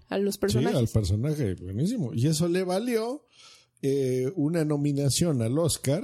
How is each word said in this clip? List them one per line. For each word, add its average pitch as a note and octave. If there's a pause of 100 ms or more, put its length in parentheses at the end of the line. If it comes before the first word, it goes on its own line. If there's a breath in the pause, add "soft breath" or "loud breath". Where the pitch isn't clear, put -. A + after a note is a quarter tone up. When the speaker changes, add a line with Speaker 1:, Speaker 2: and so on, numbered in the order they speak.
Speaker 1:
a F#3+
los G3
personajes. B2+
Speaker 2:
Sí, A#2+
al A2
personaje, A2
buenísimo. B2
Y A#2+
eso D#3+
le F3+
valió, A3+ (580 loud breath)
eh, C3+
una D#3+
nominación C#3+
al A#2
Oscar, D#3+